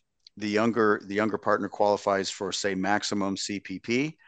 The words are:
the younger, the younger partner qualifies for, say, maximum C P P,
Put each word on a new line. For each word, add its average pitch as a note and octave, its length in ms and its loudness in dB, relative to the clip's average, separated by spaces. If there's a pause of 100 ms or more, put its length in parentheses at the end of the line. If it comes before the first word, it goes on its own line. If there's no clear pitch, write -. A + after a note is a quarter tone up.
(380)
the G#2+ 100 -6
younger, G#2+ 600 4
the G2 80 -6
younger G#2 240 0
partner G#2 280 2
qualifies G2 640 2
for, F#2+ 220 -6
say, G2 240 -2
maximum G2 600 0
C G2+ 240 -6
P F#2 200 -10
P, C3+ 380 -2 (100)